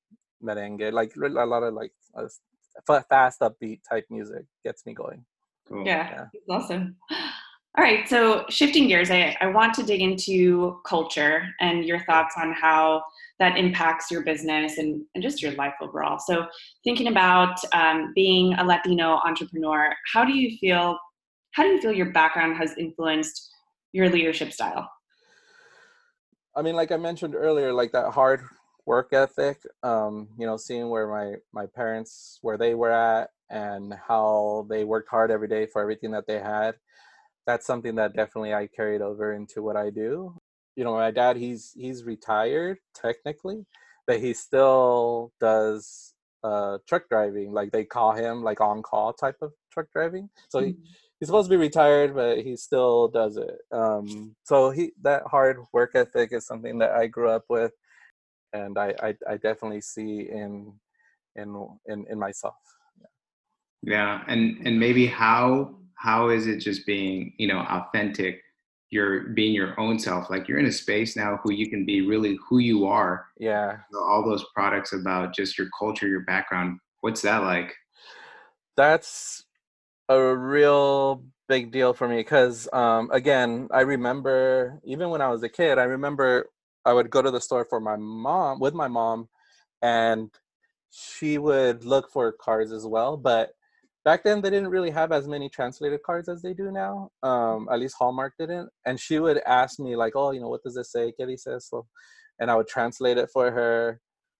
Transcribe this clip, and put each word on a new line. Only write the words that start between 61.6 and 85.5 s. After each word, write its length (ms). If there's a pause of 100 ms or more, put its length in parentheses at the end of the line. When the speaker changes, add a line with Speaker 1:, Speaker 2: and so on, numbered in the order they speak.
Speaker 1:
in, 220
in 100
myself. 360 (1300)
Speaker 2:
Yeah, 460
and, 360
and 140
maybe 280
how, 680 (220)
how 320
is 180
it 120
just 280
being, 520
you 100
know, 120
authentic? 800 (500)
You're 400
being 240
your 260
own 180
self. 300
Like, 180
you're 120
in 80
a 60
space 440
now 260
who 100
you 180
can 160
be 160
really 360 (100)
who 100
you 280
are. 400 (120)
Speaker 1:
Yeah. 400 (120)
Speaker 2:
So 140
all 200
those 200 (100)
products 380
about 420
just 240
your 180
culture, 300
your 200
background, 520 (220)
what's 220
that 160
like? 360 (1000)
Speaker 1:
That's 680 (640)
a 280
real 880 (240)
big 240
deal 220
for 120
me 160
'cause, 500
um, 400
again, 600
I 80
remember 1040
even 260
when 120
I 60
was 140
a 60
kid, 300